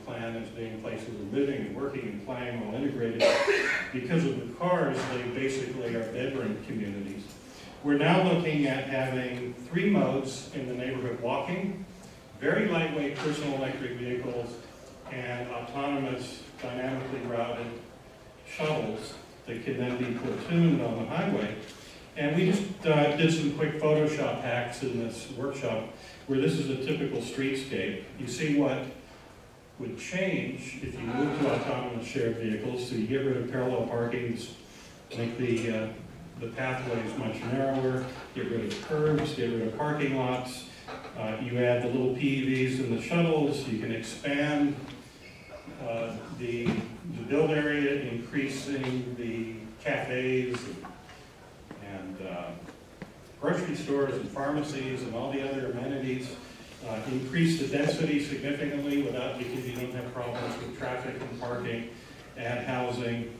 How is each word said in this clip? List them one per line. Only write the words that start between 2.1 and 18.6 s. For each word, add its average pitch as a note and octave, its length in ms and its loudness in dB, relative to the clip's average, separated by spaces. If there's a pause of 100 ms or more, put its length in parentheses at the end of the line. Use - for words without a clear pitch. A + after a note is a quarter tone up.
playing B2 380 -4
all G#2 120 -4
integrated. B2 480 2 (680)
Because - 320 2
of - 160 2
the - 140 -6
cars, D3+ 420 4 (160)
they B2 100 -2 (160)
basically B2+ 560 0
are A2+ 180 0
bedroom B2 540 0
communities. G2 560 -4 (600)
We're C#3+ 140 6
now F3 240 8
looking D#3 440 4
at C3 180 0
having B2+ 680 -2 (180)
three G3 200 4
modes C3+ 640 2
in C3 140 -4
the B2 60 -4
neighborhood: B2+ 460 -2
walking, F3 640 0 (560)
very D3+ 300 4
lightweight D3 460 2
personal D3 400 0
electric B2 420 -2
vehicles, A#2+ 580 -2 (560)
and B2 380 -6
autonomous, C3 920 -2 (200)
dynamically B2+ 640 -2
routed A#2 400 0 (840)
shuttles A2+ 640 0 (320)